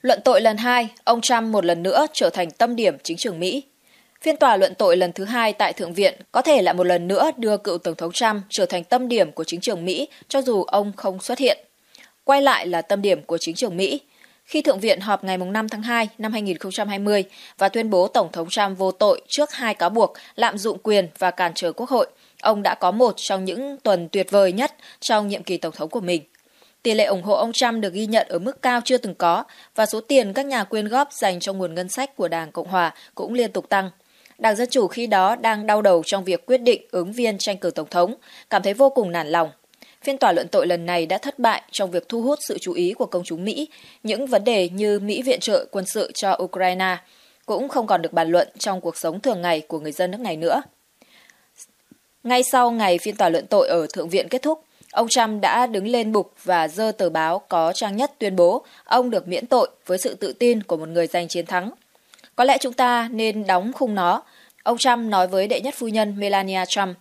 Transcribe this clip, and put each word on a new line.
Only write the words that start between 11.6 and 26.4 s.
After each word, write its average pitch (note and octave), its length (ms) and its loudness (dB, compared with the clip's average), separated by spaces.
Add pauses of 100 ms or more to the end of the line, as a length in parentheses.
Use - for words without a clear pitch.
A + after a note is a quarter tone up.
Quay C#4 180 4
lại B3+ 260 2
là E3+ 140 -2
tâm G3 200 -2
điểm F3+ 220 0
của E3 140 -6
chính E3 180 -8
trường F3 220 -4
Mỹ. F#3+ 240 -2 (440)
Khi D4+ 160 -2
Thượng A#3 180 2
viện G3+ 200 2
họp G3 240 -2
ngày F#3+ 140 -2
mùng F#3 160 -6
năm A3 160 -2
tháng G#3+ 120 -10
hai A#3 260 -2 (100)
năm A3 160 -6
hai G#3+ 80 -4
nghìn F#3+ 160 -4
không F#3+ 140 -10
trăm G#3 160 -4
hai G3 120 -4
mươi G3+ 240 2 (340)
và F#3+ 120 2
tuyên A3 200 -2
bố F#3+ 180 4
Tổng F#3 240 0
thống E3+ 180 -6
Trump G3 280 -2
vô F#3+ 140 0
tội G3+ 360 2
trước D4 240 -2
hai A3+ 220 -2
cáo E3+ 160 0
buộc G#3+ 240 2 (220)
lạm G#3+ 220 0
dụng F#3+ 260 -4
quyền G3+ 240 2 (120)
và F3+ 120 2
cản F3 240 -2
trở E3+ 160 -4
Quốc A#3 180 -8
hội, A#3+ 180 2 (340)
ông G#3+ 220 2
đã E3 120 0
có F3+ 160 0
một A3 260 4
trong F#3+ 280 -4
những C4 320 -8
tuần F3 340 0
tuyệt F#3+ 200 -2
vời G3 200 6
nhất A#3+ 220 -2 (260)
trong G#3 280 0
nhiệm G3 160 -6
kỳ F3 140 -4
Tổng E3 180 -6
thống D#3+ 140 -8
của A#3 120 -6
mình. F3 200 -2 (640)